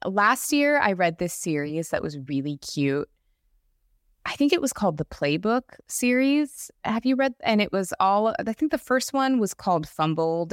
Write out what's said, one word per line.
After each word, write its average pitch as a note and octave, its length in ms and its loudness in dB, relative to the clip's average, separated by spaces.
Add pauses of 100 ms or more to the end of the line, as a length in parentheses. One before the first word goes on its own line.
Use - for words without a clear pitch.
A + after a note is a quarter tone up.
Last G#3 480 0
year, C#4+ 280 4
I G3+ 140 2
read F3 240 0
this F3 140 -4
series D3+ 580 -4
that - 120 -2
was D3 240 -8
really C#3+ 300 -4
cute. C#3 520 -2 (1200)
I - 100 -8
think C#4+ 160 2
it F4 80 2
was C4 140 -2
called E3+ 240 0
the D#3 80 -2
Playbook F#3 560 0 (260)
series. C4+ 840 0 (140)
Have A3+ 220 -2
you C4 100 2
read? C4+ 260 0
And G#3+ 200 4
it G3+ 100 -2
was F#3+ 280 -2
all, G#3 340 2 (120)
I A3+ 60 -2
think D4+ 180 -2
the D#4 80 -2
first - 360 -2
one C4+ 260 2
was G3+ 140 0
called E3 340 0
Fumbled, D#3+ 640 0